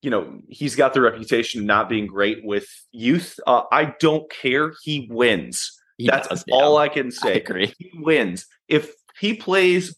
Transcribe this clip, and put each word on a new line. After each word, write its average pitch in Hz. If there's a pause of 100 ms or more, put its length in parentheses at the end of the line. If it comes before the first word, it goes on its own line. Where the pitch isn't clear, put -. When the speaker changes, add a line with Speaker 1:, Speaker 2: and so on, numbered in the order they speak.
Speaker 1:
you 135
know, 82
he's 135
got 135
the 139
reputation 113
of 104
not 104
being 107
great 101
with 101 (260)
youth. 127
Uh, 123 (100)
I 147
don't 156
care. 147 (100)
He 143
wins. 113 (240)
Speaker 2:
He 123
Speaker 1:
That's 135
Speaker 2:
does, 90
yeah. -
Speaker 1:
all 147
I 147
can 135
say. 117
Speaker 2:
I 92
agree. 95
Speaker 1:
He -
wins. 143 (220)
If 151 (260)
he 208
plays 180